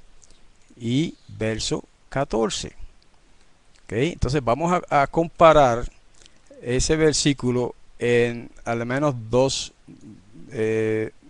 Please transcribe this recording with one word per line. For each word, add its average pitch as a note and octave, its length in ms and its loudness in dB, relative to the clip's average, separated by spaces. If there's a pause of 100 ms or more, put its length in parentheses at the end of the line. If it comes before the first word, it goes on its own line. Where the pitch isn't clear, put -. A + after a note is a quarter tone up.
(760)
y B2 400 -2 (140)
verso A2 560 -6 (240)
catorce. G3 640 -4 (1120)
Ok, - 80 -12
entonces C3+ 500 -2
vamos D#3+ 460 0
a, D3 120 4
a C3+ 60 2
comparar D3+ 840 4 (720)
ese B2+ 340 0
versículo C3+ 800 0 (240)
en A#2+ 540 0 (140)
al A#2 200 -4
menos C3+ 300 0 (140)
dos, B2+ 420 0 (800)
eh, A2 600 -2 (180)